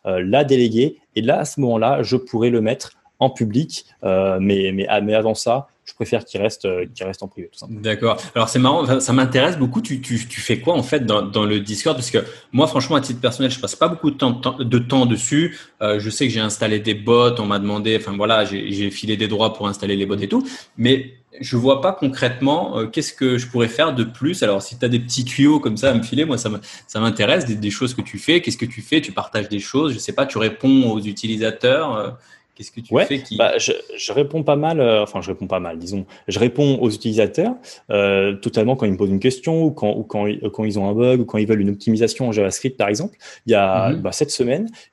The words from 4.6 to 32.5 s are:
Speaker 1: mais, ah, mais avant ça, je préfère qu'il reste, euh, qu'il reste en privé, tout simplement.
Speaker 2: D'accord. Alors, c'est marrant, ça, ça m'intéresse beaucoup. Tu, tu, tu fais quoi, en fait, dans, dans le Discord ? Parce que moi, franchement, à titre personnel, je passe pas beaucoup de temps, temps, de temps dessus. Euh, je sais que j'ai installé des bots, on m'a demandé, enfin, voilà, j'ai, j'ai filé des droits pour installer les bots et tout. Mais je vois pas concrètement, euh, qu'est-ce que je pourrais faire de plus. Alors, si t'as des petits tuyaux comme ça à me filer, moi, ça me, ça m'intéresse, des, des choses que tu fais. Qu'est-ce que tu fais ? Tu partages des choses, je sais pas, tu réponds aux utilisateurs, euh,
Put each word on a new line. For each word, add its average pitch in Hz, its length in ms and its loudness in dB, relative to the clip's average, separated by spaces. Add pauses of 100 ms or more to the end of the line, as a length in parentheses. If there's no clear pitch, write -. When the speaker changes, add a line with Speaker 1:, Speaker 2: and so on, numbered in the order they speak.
Speaker 1:
mais, 98 180 -2
ah, 104 100 2
mais 104 140 0
avant 110 200 2
ça, 123 340 -2 (180)
je - 80 -20
préfère 113 320 -2
qu'il 98 160 -6
reste, 107 240 -2
euh, 90 180 -2 (100)
qu'il 95 120 -10
reste 98 160 -8
en 101 60 -12
privé, 117 220 -16
tout - 100 -20
simplement. 107 200 -14
Speaker 2:
D'accord. 107 400 0 (140)
Alors, 113 160 0
c'est - 80 0
marrant, 143 260 4
ça, 127 160 2
ça 131 140 0
m'intéresse 131 420 2
beaucoup. 135 240 0
Tu, 143 220 -6
tu, 120 240 -4
tu - 140 -12
fais - 200 -2
quoi, 170 140 2
en 143 80 0
fait, 139 240 -2
dans, 104 160 2
dans 101 220 0
le 104 160 0
Discord ? 107 360 -2
Parce 127 140 -6
que 117 80 2 (340)
moi, 139 140 4
franchement, 151 300 0
à 139 40 2
titre 120 200 -6
personnel, 123 300 0
je 123 100 -6
passe - 160 -6
pas 160 120 2
beaucoup 160 220 -2
de 139 60 -4
temps, 127 180 2
temps, 123 240 -4
de 123 200 0
temps 123 280 2
dessus. 143 500 0 (240)
Euh, 107 180 0
je 107 120 -4
sais 135 160 0
que 117 60 -2
j'ai 110 80 -2
installé 107 380 -2
des 107 160 -2
bots, 117 440 4
on 107 80 -2
m'a 101 120 0
demandé, 104 380 0
enfin, 104 180 -6
voilà, 107 300 2
j'ai, 101 260 -6
j'ai 101 200 -2
filé 107 260 -4
des 107 120 -2
droits 110 260 0
pour 107 120 -4
installer 101 300 -2
les 98 80 0
bots 98 140 -2
et 98 100 -4
tout. 262 180 0 (300)
Mais 127 380 2 (260)
je 127 160 -4
vois 135 240 4
pas 185 120 2
concrètement, 135 840 -2
euh, 110 80 -2
qu'est-ce 143 260 -6
que 127 260 0
je 123 100 -6
pourrais 117 200 2
faire 147 260 2
de 117 100 0
plus. 165 380 -4
Alors, 101 200 2
si - 160 -16
t'as 123 100 0
des 120 120 2
petits 123 240 -4
tuyaux 143 360 4
comme 113 160 -2
ça 135 140 2
à 123 40 4
me 113 80 2
filer, 139 220 -2
moi, 143 140 -2
ça - 100 -6
me, 104 100 -6 (280)
ça - 120 -8
m'intéresse, 113 460 2
des, 113 120 -2
des 104 140 -4
choses 123 240 -4
que - 80 -4
tu - 160 -12
fais. 165 220 2
Qu'est-ce - 180 -4
que - 80 -4
tu 113 160 -14
fais ? 156 180 0
Tu 120 120 -6
partages 104 360 -6
des 104 120 -4
choses, 139 320 -2
je 110 60 -8
sais - 140 -8
pas, 131 140 -2
tu 135 120 -6
réponds 123 520 4
aux 107 100 -2
utilisateurs, 110 960 0
euh, 104 140 -4 (440)